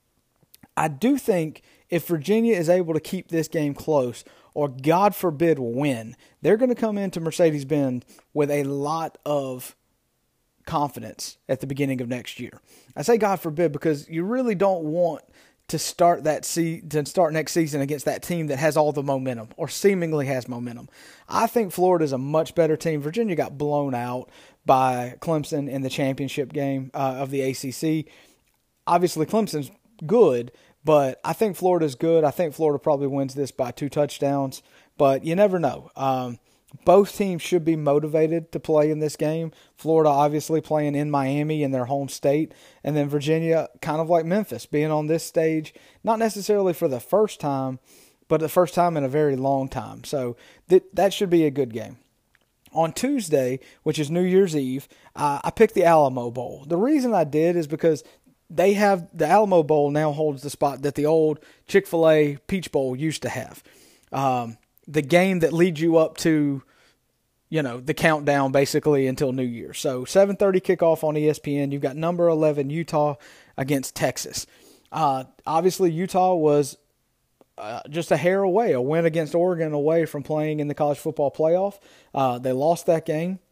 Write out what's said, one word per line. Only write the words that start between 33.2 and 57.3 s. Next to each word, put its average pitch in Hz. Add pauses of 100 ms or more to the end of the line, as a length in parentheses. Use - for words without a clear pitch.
this 135
by 123
two 143
touchdowns, 139 (360)
but 135
you 165
never 190
know. 135
Um, 127 (480)
both 190
teams 185
should 170
be 165
motivated 156
to 160
play 151
in 151
this 147
game. 160 (240)
Florida 156
obviously 147
playing 147
in 147
Miami 147
in 139
their 127
home 139
state, 147 (300)
and 147
then 143
Virginia, 156 (140)
kind 156
of 160
like 170
Memphis, 175
being 151
on 151
this 156
stage, 160 (280)
not 220
necessarily 208
for 165
the 131
first 208
time, 135 (480)
but 156
the 160
first 180
time 175
in 143
a 135
very 143
long 135
time. 113
So 123 (360)
th-, 160 (120)
that 185
should 196
be 165
a 151
good 127
game. 110 (720)
On 160
Tuesday, 156 (220)
which 156
is 147
New 175
Year's 185
Eve, 135 (260)
uh, 143
I 165
picked 220
the 185
Alamo 135
Bowl. 127
The 165
reason 254
I 180
did 156